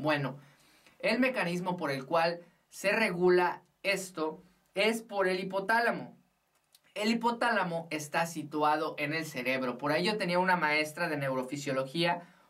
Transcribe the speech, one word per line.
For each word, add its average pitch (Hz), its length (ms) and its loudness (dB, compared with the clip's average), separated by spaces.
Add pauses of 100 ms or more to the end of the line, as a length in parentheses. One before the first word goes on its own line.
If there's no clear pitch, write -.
Bueno, 143 380 0 (600)
el 214 200 2
mecanismo 185 580 0
por 156 140 -2
el 131 160 -4
cual 165 340 2 (280)
se - 240 -2
regula 180 720 4 (200)
esto 180 600 -4 (320)
es 220 280 2
por 196 260 0
el 185 120 0
hipotálamo. 190 760 0 (800)
El 214 160 0
hipotálamo 233 800 0
está 156 360 -2
situado 151 720 0
en 151 160 -2
el 160 100 -2
cerebro. 127 540 -2
Por 147 140 -2
ahí 170 120 2
yo 214 140 0
tenía 175 200 0
una 180 180 2
maestra 151 520 0
de 151 80 -2
neurofisiología. 139 1040 -2 (300)